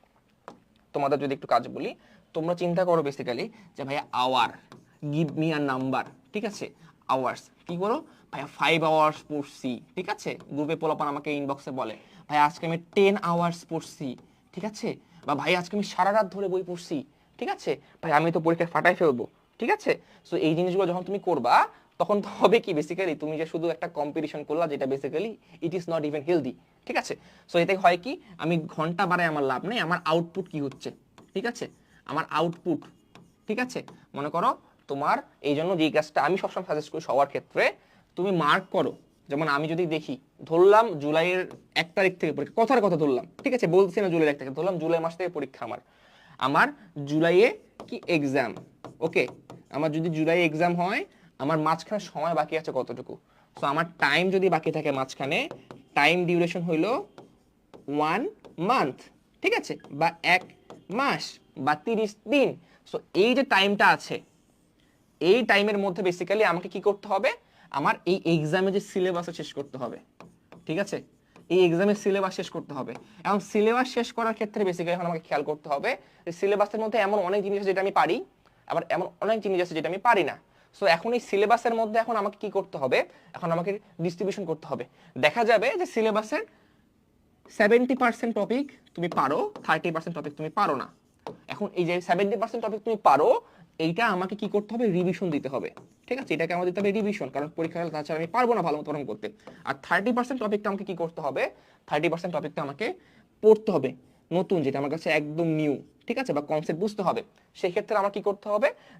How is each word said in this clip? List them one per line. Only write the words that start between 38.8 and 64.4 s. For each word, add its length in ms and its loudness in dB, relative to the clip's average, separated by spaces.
যেমন 180 -2
আমি 200 0
যদি 180 0
দেখি, 320 -4
ধরলাম 560 6
জুলাইয়ের 480 0
এক 200 -2
তারিখ 220 2
থেকে 160 -2
পরীক্ষা, 300 -2
কথার 180 4
কথা 160 2
ধরলাম, 280 2
ঠিক 100 0
আছে? 140 2
বলছি 340 4
না 60 2
জুলাইয়ের 260 4
এক 60 -8
তারিখ, 140 -8
ধরলাম 260 -2
জুলাই 200 2
মাস 180 -4
থেকে 120 -4
পরীক্ষা 360 -8
আমার, 140 -10
আমার 300 4
জুলাইয়ে 540 4
কি 200 -12
এক্সাম, 480 0
ওকে? 280 0
আমার 220 -2
যদি 180 -2
জুলাই 360 2
এক্সাম 300 0
হয়, 300 -2
আমার 180 0
মাঝখানে 420 -2
সময় 340 -4
বাকি 240 -2
আছে 180 -4
কতটুকু? 420 -6
So 60 -4
আমার 200 0
টাইম 320 2
যদি 200 2
বাকি 220 2
থাকে 200 -2
মাঝখানে, 580 -4
টাইম 320 4
ডিউরেশন 360 2
হইল 240 0
ওয়ান 420 0
মান্থ, 360 0
ঠিক 120 0
আছে? 240 -4
বা 200 0
এক 200 4
মাস 500 -2
বা 180 2
তিরিশ 400 -2
দিন। 300 2
So 80 -6
এই 220 4
যে 80 4
টাইমটা 440 4
আছে, 340 2